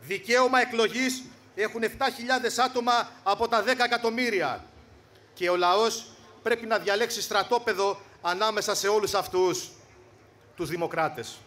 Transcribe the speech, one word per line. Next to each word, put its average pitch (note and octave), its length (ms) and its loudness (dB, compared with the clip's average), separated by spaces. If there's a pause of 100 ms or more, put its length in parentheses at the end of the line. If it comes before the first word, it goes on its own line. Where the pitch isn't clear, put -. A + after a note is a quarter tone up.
Δικαίωμα A3+ 600 2
εκλογής A#3+ 640 0 (320)
έχουν G#3+ 280 -4
εφτά A#3 280 -2
χιλιάδες A#3+ 480 -2
άτομα A#3+ 520 0 (120)
από G3+ 260 0
τα A3+ 140 2
δέκα B3 220 2
εκατομμύρια. A3+ 800 -2 (720)
Και F3 160 0
ο F3+ 60 4
λαός G3 500 2 (360)
πρέπει A3+ 240 -2
να A3 120 0
διαλέξει G#3 440 0
στρατόπεδο G3+ 800 0 (220)
ανάμεσα G3+ 520 0
σε G3 140 -2
όλους G3+ 260 2
αυτούς F#3 560 0 (880)
τους E3 120 -6
δημοκράτες. D#3+ 800 -4